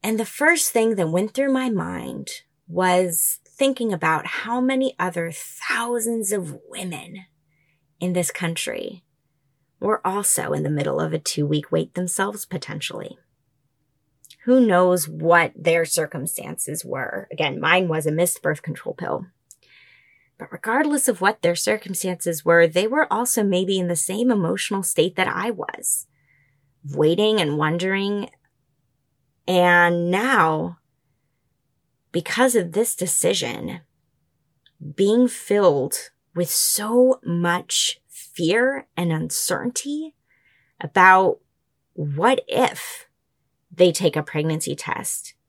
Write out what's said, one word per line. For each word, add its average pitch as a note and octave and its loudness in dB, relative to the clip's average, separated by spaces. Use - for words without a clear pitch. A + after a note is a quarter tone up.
And A3 -2
the A3+ 0
first D#4 0
thing A3+ 2
that F3 0
went F#3+ -2
through C4+ 0
my C4 0
mind E3 -6
was F3+ 0
thinking C4 0
about D#3+ -2
how A#3+ -6
many C4 0
other E3+ -4
thousands A3+ -4
of F3 -6
women F3 -12
in F3+ -2
this F3 0
country - -6
were G#3 -2
also G3 -2
in D3 -2
the D3 -2
middle D3 -2
of D#3+ -2
a E3 -2
two-week D3+ -2
wait D#3+ -2
themselves, F#3+ -4
potentially. - -10
Who B3+ 6
knows F3+ 4
what D#3+ 4
their E3 2
circumstances - -6
were? - -8
Again, D3+ -4
mine F3+ 2
was D#3 -2
a D#3 0
missed E3+ -2
birth D3+ -4
control - -8
pill. - -6
But - -16
regardless C#4 0
of G#3+ 0
what G3 2
their F3 4
circumstances F3+ -4
were, E3+ 6
they F3+ 2
were C#4+ 0
also A3+ 0
maybe F#3+ 0
in F3+ -2
the F3 -2
same A3 0
emotional G3 0
state F3+ 0
that F#3 0
I G3 -4
was, - -6
waiting E3 2
and D3+ 0
wondering. F#3+ -2
And F3 4
now, F3+ 2
because A#3 2
of F#3 2
this G#3 0
decision, - -2
being A3 4
filled F3 2
with E3+ -2
so B3 2
much F3 0
fear A#3+ -2
and F3 0
uncertainty B3 -4
about F#3 6
what D#3+ 0
if - -4
they F3+ 6
take D#3+ 0
a D#3 -2
pregnancy D#3 -4
test - -8